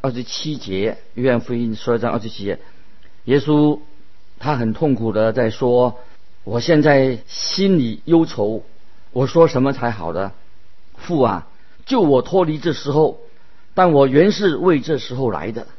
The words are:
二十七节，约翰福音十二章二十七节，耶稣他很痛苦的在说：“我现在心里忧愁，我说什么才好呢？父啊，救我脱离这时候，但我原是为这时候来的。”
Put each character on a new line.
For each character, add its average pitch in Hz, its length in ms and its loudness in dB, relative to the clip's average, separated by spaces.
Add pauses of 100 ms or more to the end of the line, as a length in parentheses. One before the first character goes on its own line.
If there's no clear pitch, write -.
二 135 100 -2
十 120 140 -6
七 151 320 -8
节， 101 420 -4 (160)
约 127 160 2
翰 120 100 2
福 120 140 -4
音 117 200 -2
十 120 180 -2
二 117 60 2
章 117 140 -2
二 117 60 -2
十 110 100 -6
七 101 160 -10
节， 98 140 -4 (680)
耶 135 140 4
稣 147 400 2 (600)
他 143 180 -2
很 113 180 0
痛 143 200 0
苦 110 180 -2
的 110 200 2
在 117 160 0
说 123 520 2 (440)
：“我 117 160 -4
现 151 220 4
在 131 460 4
心 190 500 2
里 117 260 -2
忧 165 220 4
愁， 110 380 -2 (480)
我 131 140 0
说 165 200 6
什 127 160 0
么 139 100 2
才 120 180 -2
好 87 220 -6
呢？ 95 200 -4 (640)
父 160 260 -2
啊， 98 240 0 (400)
救 254 140 2
我 139 200 6
脱 180 240 2
离 156 140 -2
这 151 140 -2
时 - 180 -6
候， 147 300 2 (540)
但 180 180 6
我 139 160 8
原 160 240 6
是 180 240 2
为 160 240 2
这 143 180 -2
时 123 160 -8
候 127 160 -2
来 90 220 -4
的。” 110 160 -8 (100)